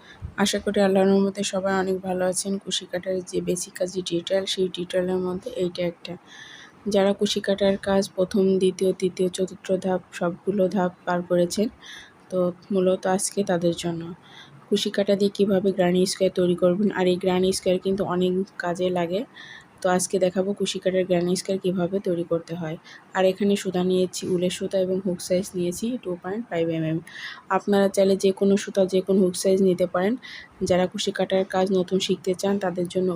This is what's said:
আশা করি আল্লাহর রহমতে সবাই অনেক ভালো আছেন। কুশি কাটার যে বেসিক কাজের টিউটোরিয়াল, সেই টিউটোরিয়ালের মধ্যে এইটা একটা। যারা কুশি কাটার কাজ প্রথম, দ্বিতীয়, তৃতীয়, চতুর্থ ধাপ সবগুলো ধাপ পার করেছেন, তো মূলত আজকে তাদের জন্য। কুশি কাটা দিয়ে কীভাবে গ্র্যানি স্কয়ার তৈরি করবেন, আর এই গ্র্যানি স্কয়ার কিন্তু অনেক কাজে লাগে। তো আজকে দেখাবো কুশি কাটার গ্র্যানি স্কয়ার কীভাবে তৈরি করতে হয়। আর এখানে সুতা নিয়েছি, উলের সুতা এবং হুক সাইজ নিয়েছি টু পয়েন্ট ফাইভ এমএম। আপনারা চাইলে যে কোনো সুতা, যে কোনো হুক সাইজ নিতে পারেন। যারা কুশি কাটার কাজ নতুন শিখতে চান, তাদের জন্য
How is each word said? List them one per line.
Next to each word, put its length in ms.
আশা 220
করি 220
আল্লাহর 280
রহমতে 340
সবাই 360
অনেক 220
ভালো 240
আছেন। 320
কুশি 280
কাটার 360
যে 200
বেসিক 340
কাজের 300
টিউটোরিয়াল, 400
সেই 240
টিউটোরিয়ালের 500
মধ্যে 360
এইটা 300
একটা। 280
যারা 260
কুশি 280
কাটার 400
কাজ 280
প্রথম, 340
দ্বিতীয়, 360
তৃতীয়, 360
চতুর্থ 380
ধাপ 200
সবগুলো 560
ধাপ 240
পার 180
করেছেন, 460
তো 100
মূলত 380
আজকে 360
তাদের 320
জন্য। 260
কুশি 280
কাটা 240
দিয়ে 200
কীভাবে 360
গ্র্যানি 340
স্কয়ার 280
তৈরি 220
করবেন, 360
আর 160
এই 100
গ্র্যানি 360
স্কয়ার 260
কিন্তু 260
অনেক 280
কাজে 320
লাগে। 320
তো 100
আজকে 300
দেখাবো 340
কুশি 260
কাটার 260
গ্র্যানি 300
স্কয়ার 240
কীভাবে 400
তৈরি 260
করতে 300
হয়। 220
আর 120
এখানে 300
সুতা 280
নিয়েছি, 440
উলের 260
সুতা 260
এবং 220
হুক 200
সাইজ 240
নিয়েছি 300
টু 220
পয়েন্ট 280
ফাইভ 220
এমএম। 300
আপনারা 400
চাইলে 280
যে 160
কোনো 240
সুতা, 280
যে 160
কোনো 200
হুক 140
সাইজ 260
নিতে 260
পারেন। 260
যারা 260
কুশি 240
কাটার 340
কাজ 260
নতুন 280
শিখতে 360
চান, 240
তাদের 280
জন্য 280